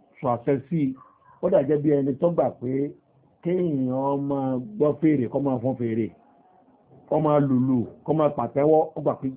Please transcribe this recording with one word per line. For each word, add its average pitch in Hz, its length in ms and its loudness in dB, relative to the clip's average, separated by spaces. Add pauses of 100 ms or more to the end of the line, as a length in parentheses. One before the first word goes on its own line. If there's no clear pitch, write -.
(200)
sọ 135 100 -4
àṣẹ 120 240 0 (160)
sí 170 120 -2
i. 131 140 -2 (480)
Ó 175 60 2
dà 170 120 4
gẹ́gẹ́ 147 200 0
bí 151 100 0
ẹni 139 240 2
tó 175 160 0
gbà 151 180 0
pé 135 420 -4 (520)
kéèyàn 139 720 -2 (100)
máa 135 300 -2 (200)
gbọ́ 147 240 2
fèrè, 143 280 2
kó 135 100 -2
máa 135 180 -2
fọn 123 220 -2
fèrè, 113 280 -2 (1000)
kó 151 100 2
máa 151 200 4
lùlù, 131 460 2 (180)
kó 147 100 -2
máa 151 160 2
pàtẹ́wọ́, 147 680 2
ó 160 60 -10
gbà 143 140 0
pé 131 220 -8